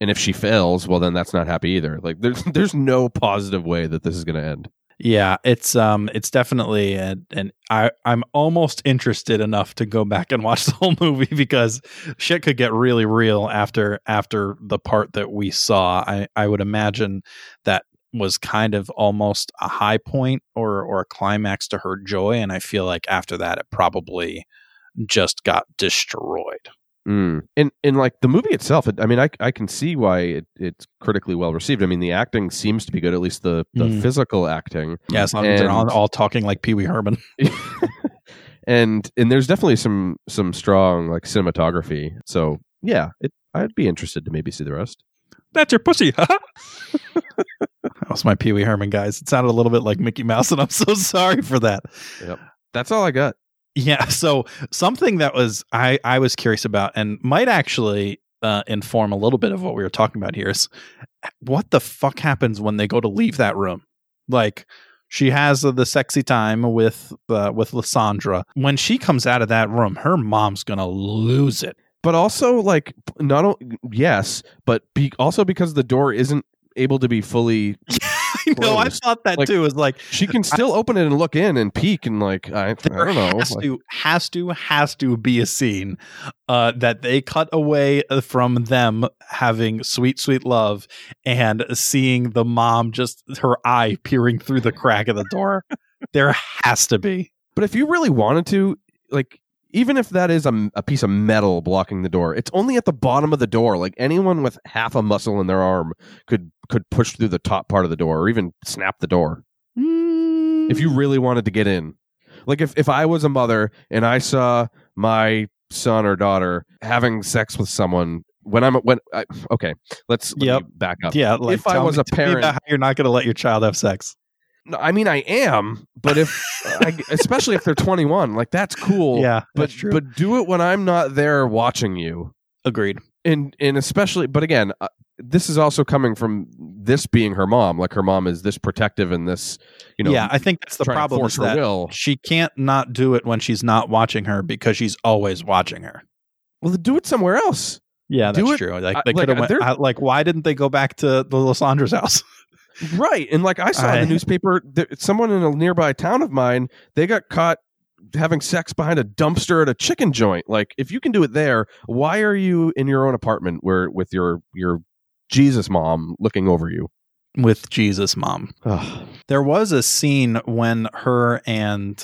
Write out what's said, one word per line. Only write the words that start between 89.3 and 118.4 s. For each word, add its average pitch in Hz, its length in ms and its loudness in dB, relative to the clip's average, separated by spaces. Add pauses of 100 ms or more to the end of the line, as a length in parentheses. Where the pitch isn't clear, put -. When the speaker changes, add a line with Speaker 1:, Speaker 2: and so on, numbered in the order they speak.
Speaker 2:
having 113 520 0
sweet, 123 360 0
sweet 135 260 0
love 110 420 0 (380)
and 117 480 0
seeing 127 580 0
the 117 140 2
mom, 117 480 2
just 123 320 -6 (140)
her 123 260 2
eye 117 380 2
peering 120 360 2
through 131 220 -2
the 120 120 0
crack 110 360 0
of 107 80 0
the 101 140 -4
door. 196 400 -2
Speaker 1:
<laughs> - 420 -16
Speaker 2:
There 139 240 4 (280)
has 120 240 2
to 113 100 2
be. 185 340 -4 (220)
Speaker 1:
But 208 100 0
if 202 100 -2
you 269 120 0
really 320 240 2
wanted 131 360 2
to, 196 300 0 (340)
like, 135 300 -4 (300)
even 254 260 2
if 247 140 0
that 180 200 2
is 160 140 2
a 143 60 2
m-, 107 240 0
a 101 100 -6
piece 139 180 0
of 101 80 2
metal 104 520 4
blocking 92 400 0
the 92 60 -2
door, 85 260 0
it's - 200 -6
only 247 220 2
at 233 80 0
the 180 80 0
bottom 139 400 2
of 147 80 0
the 117 60 0
door. 113 320 2
Like, 92 180 -4
anyone 170 460 2
with 127 140 -2 (100)
half 113 280 -4
a 117 80 2
muscle 104 380 0
in 92 80 0
their 95 140 2
arm 90 320 0 (340)
could, 90 240 -2 (160)
could 107 220 -2
push - 260 0
through 113 120 0
the 90 120 -2
top - 280 -4
part 98 160 2
of 82 60 -2
the 82 60 -4
door 80 240 0
or 92 80 0
even 104 240 0 (120)
snap - 360 -6
the 80 80 -4
door. 82 340 0 (340)
Speaker 2:
Mm. 320 960 0
Speaker 1:
If - 80 2
you 156 140 2
really 135 260 2
wanted 123 280 2
to 110 40 -2
get 104 160 2
in. 85 280 -2 (520)
Like, 143 140 0
if, 151 160 -2
if 151 120 2
I 143 180 2
was 165 180 0
a 151 40 4
mother 117 420 2 (200)
and 113 160 2
I 123 120 4
saw 123 500 0 (260)
my 110 540 0 (220)
son 110 360 0
or 101 80 2
daughter 92 520 0 (160)
having 117 420 0
sex - 340 -4
with 101 100 -4
someone 87 540 -2 (200)